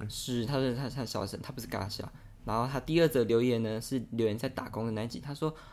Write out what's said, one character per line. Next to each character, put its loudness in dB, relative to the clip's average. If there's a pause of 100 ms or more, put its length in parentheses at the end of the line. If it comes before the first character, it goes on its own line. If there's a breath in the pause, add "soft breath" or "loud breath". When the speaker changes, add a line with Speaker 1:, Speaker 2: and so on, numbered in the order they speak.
Speaker 1:
了。 -6
Speaker 2:
是， -2
他 0
是， 2
他， -4
他 -6
笑 -4
声， -6
他 -10
不 -10
是 -10
尬 -4
笑。 -8 (340 loud breath)
然 0
后 2
他 -2
第 4
二 10
则 6
留 6
言 4
呢， -2
是 -2
留 4
言 2
在 -4
打 -6
工 -4
的 -2
那 -2
一 -2
集， -8
他 -8
说 -2 (180 loud breath)